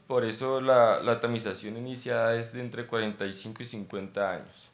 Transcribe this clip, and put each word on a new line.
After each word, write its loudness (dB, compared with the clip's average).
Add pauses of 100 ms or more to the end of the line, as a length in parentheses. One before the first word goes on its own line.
por 2
eso -2
la, 8
la 0
tamización -4
iniciada 0
es -4
de -10
entre -8
cuarenta -2
y -4
cinco -10
y -12
cincuenta -4
años. -14